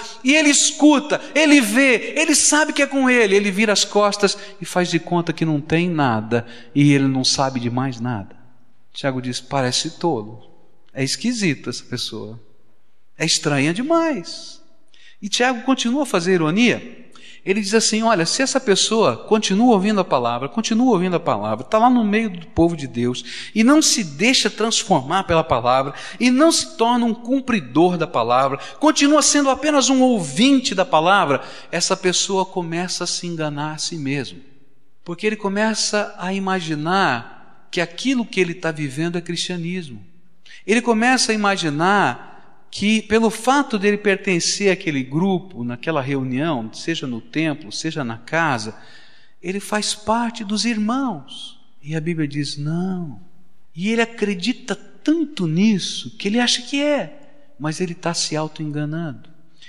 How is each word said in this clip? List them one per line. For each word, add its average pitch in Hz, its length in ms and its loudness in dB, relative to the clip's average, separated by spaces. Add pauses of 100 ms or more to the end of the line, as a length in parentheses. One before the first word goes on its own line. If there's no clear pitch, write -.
(220)
e 262 120 4
ele 302 140 6
escuta, 285 720 4 (140)
ele 294 260 6
vê, 233 560 2
ele 311 200 2
sabe 302 360 2
que 285 100 0
é 277 40 2
com 269 240 2
ele, 226 240 4
ele 208 160 4
vira 208 220 2
as 185 120 2
costas 202 540 0 (220)
e 175 40 -10
faz 180 240 0
de 165 120 0
conta 170 320 -2
que 165 120 -4
não 151 160 0
tem 165 300 0
nada, 120 560 0 (260)
e 143 200 6
ele 139 160 4
não 131 160 0
sabe 131 340 0
de 120 100 -2
mais 123 300 -2
nada. 113 380 -6 (560)
Tiago 131 280 -4
diz, 123 200 -6
"Parece 135 580 -2
tolo, 113 420 -4 (540)
é 135 80 -4
esquisito 196 680 -2
essa - 140 -8
pessoa." 113 580 -10 (800)
É 156 60 -2
estranha 147 480 0
demais. 294 880 -2 (580)
E 202 80 -8
Tiago 247 340 0
continua 262 400 0
a 254 40 -2
fazer 185 280 2
ironia. 165 680 2 (420)
Ele 196 160 0
diz 196 140 0
assim: 220 280 2
"Olha, 214 220 4
se - 180 0
essa 269 160 0
pessoa 190 580 2
continua 214 580 2
ouvindo 202 260 2
a 180 40 0
palavra, 120 440 0
continua 226 440 2
ouvindo 180 240 2
a 156 40 -4
palavra, 110 440 -2
tá 220 140 2
lá 240 120 6
no 247 120 4
meio 208 280 0
do 175 180 -12
povo 170 260 2
de 139 120 -6
Deus, 120 680 -4
e 214 80 4
não 294 200 6
se 240 200 2
deixa 190 460 2
transformar 190 760 0
pela 160 200 2
palavra, 131 480 2 (260)
e 247 120 4
não 302 200 6
se - 280 -2
torna 233 260 2
um 226 80 0
cumpridor 180 840 0
da 156 80 -2
palavra, 131 520 2 (220)
continua 294 400 4
sendo 277 300 2
apenas 269 400 2
um 262 100 4
ouvinte 240 720 2
da 185 120 2
palavra, 160 560 4 (280)
essa 170 240 -2
pessoa 185 520 0
começa 175 580 -6
a - 20 -6
se - 200 -6
enganar 151 480 -6
a 151 40 -10
si - 180 -6
mesmo." 135 440 -6 (640)
Porque 175 220 -6
ele 214 100 0
começa 208 800 -2
a 180 160 -6
imaginar 170 1400 -2
que - 80 -6
aquilo 233 460 -2
que - 160 -2
ele 170 140 0
tá 160 160 -4
vivendo 156 480 -4
é - 20 -4
cristianismo. 170 840 -8 (640)
Ele 226 140 4
começa 240 500 2
a 220 40 0
imaginar 185 1000 0 (380)
que 214 320 2
pelo 220 280 2
fato 269 480 2
dele 208 200 2
pertencer 190 760 0
àquele 151 320 -2
grupo, 160 580 -2
naquela 120 380 -4
reunião, 131 720 -4
seja 160 340 -6
no 117 140 -6
templo, 143 500 -6
seja 160 320 -6
na 117 160 -6
casa, 135 560 -2 (680)
ele 190 200 -6
faz - 340 -4
parte 233 480 -4
dos 202 220 -4
irmãos. 226 960 -4 (220)
E 147 120 -8
a 160 60 -4
Bíblia 160 260 -2
diz, 139 300 -4
"Não." 165 640 -6 (560)
E 190 140 -2
ele 233 120 2
acredita 208 720 -4
tanto - 720 -2
nisso 180 680 0
que - 100 -6
ele 220 140 0
acha 240 220 0
que 285 200 -4
é, 277 380 -2 (400)
mas 151 200 -2
ele 175 140 -2
tá 170 200 -4
se - 200 -4
auto-enganando. 151 920 -6 (400)